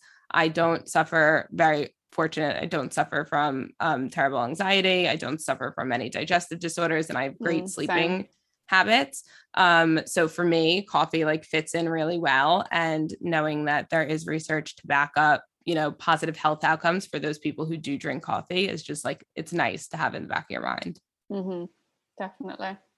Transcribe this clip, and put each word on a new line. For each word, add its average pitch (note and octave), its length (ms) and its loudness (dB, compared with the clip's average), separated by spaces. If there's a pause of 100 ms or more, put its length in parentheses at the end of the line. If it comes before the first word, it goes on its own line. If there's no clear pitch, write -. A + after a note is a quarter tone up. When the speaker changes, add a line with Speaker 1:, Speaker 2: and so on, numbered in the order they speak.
(320)
Speaker 1:
I E3 180 2
don't E3 400 0
suffer, D#3 640 4
very D#3 440 2 (160)
fortunate, D#3 500 -2
I - 40 -4
don't D3+ 280 -4
suffer D3+ 300 -2
from, C#3+ 460 -2 (100)
um, C3+ 300 0
terrible C#3 340 0
anxiety. F#3 640 2
I C3 80 2
don't D#3 260 -4
suffer C3 320 -4
from B2+ 200 -4
any A#2+ 160 -2
digestive E3+ 500 -2
disorders, D#3+ 500 -2
and B2+ 80 -4
I B2+ 60 -2
have C#3 160 -6
great E3+ 240 -2
Speaker 2:
Mm, F#3 60 -10
same. D3 180 -6
Speaker 1:
sleeping F3+ 400 0 (400)
habits. G#3+ 560 2 (320)
Um, E3 520 6
so E3+ 200 2
for F3 160 -4
me, E3 400 4
coffee, D#3+ 420 0
like, D#3 200 0
fits D#3 300 -2
in E3+ 140 0
really E3 280 0
well, D3 540 4
and D#3+ 500 0
knowing D#3 440 0
that D3 240 0
there D#3+ 140 2
is D#3 220 -4
research D#3 520 -4
to - 100 -20
back C#3+ 300 2
up, D3+ 260 4 (220)
you E3+ 100 0
know, D3+ 160 0
positive D#3 460 0
health D#3 260 0
outcomes E3 420 2
for D3+ 140 -6
those D3+ 200 -4
people D3+ 260 -6
who E3 120 -4
do D3 200 -6
drink C#3 260 -6
coffee F#3 440 -2
is E3 160 -6
just, D3 220 -8
like, C3+ 180 -6 (120)
it's D#3+ 180 -8
nice B2+ 360 -2
to - 80 -10
have C#3+ 180 -2
in - 80 -10
the - 60 -12
back - 160 -4
of - 40 -16
your A#1+ 120 -8
mind. B1+ 380 -6 (320)
Speaker 2:
Mm-hmm. F#3 340 -6 (520)
Definitely. G3 600 -10 (200)